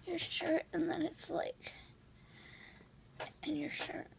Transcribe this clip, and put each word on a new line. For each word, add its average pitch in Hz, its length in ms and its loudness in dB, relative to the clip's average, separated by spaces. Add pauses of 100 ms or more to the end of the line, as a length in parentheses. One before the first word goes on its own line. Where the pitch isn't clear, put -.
your 349 120 0
shirt, 320 460 4 (100)
and 339 160 4
then 339 120 2
it's, - 280 2
like, - 440 0 (1700)
in 302 120 2
your 294 160 0
shirt. - 360 -2 (120)